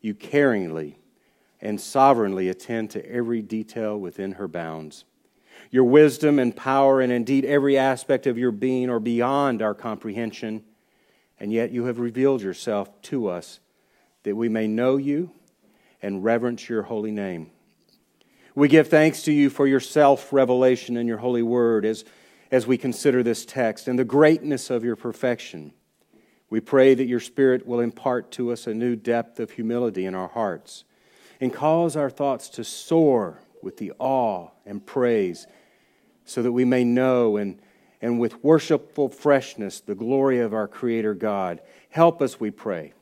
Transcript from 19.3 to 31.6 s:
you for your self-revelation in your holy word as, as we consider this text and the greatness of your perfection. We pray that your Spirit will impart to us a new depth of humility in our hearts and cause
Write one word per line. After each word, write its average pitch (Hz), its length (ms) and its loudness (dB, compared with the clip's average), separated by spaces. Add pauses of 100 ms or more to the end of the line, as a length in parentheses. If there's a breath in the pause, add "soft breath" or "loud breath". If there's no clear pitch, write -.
you 143 180 4
for 139 160 0
your 135 140 2
self-revelation 127 1160 2
in 117 120 -4
your 113 100 -6
holy 120 240 -2
word 117 420 0
as, 110 200 -4 (480 soft breath)
as 123 160 2
we 127 100 2
consider 127 460 0
this 117 200 -2
text 117 440 -4
and 123 100 -2
the 131 60 2
greatness 147 680 2
of 120 140 -2
your 120 100 -2
perfection. 110 800 -6 (760 soft breath)
We 113 100 0
pray 135 340 6
that 127 120 0
your 123 120 -2
Spirit 127 480 0
will 120 140 -2
impart 120 520 -4
to 120 200 -4
us 117 160 -10
a 110 60 -6
new 120 200 -2
depth 117 460 -4
of 113 100 -8
humility 113 560 -4
in 92 80 -6
our 92 140 -8
hearts 101 560 -8 (560 soft breath)
and 127 120 -2
cause 160 440 0